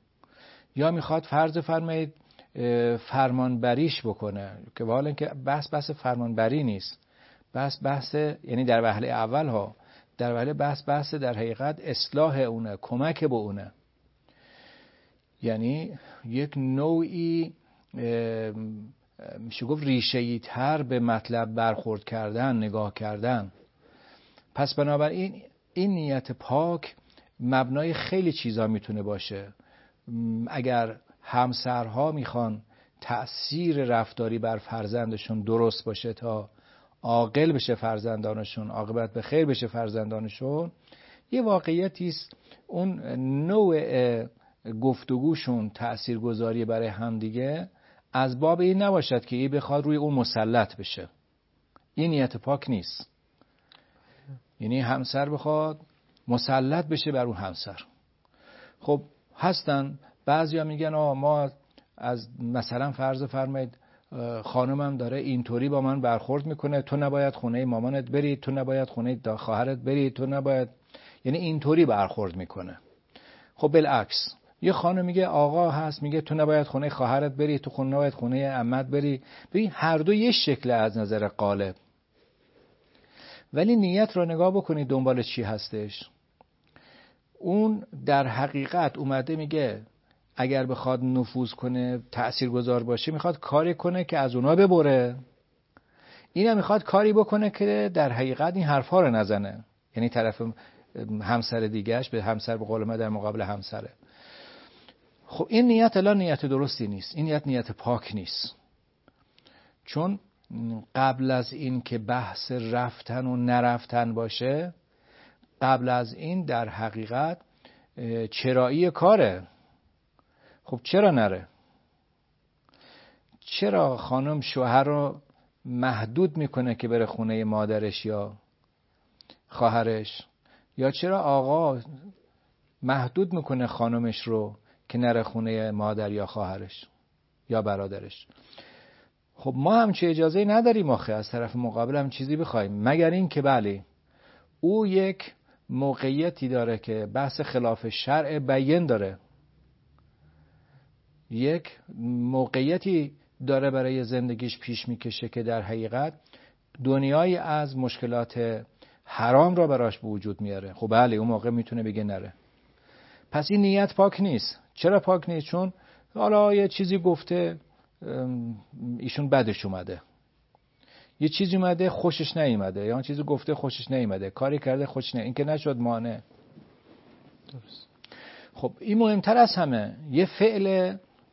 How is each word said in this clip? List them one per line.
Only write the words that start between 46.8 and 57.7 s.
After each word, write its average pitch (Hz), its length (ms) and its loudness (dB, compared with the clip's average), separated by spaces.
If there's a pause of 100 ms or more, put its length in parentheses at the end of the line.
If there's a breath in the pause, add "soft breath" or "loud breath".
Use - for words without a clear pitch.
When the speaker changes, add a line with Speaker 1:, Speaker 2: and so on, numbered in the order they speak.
Speaker 1:
همدیگه 117 840 -6 (440 soft breath)
از 131 260 0
باب 165 200 4
این 185 220 4
نباشد 170 440 2
که 127 100 -4
این 131 160 0
بخواد 143 340 0
روی 151 100 2
اون 147 180 0
مسلط 113 600 2
بشه. - 340 -12 (840)
این 165 160 2
نیت 135 260 0
پاک 139 320 -2
نیست. - 400 -6 (1500 loud breath)
یعنی 117 200 -2
همسر 131 500 -2
بخواد 151 500 -2 (480)
مسلط 131 600 2
بشه 151 240 -2
بر 127 140 0
اون 117 100 -4
همسر. 95 440 -10 (1000 loud breath)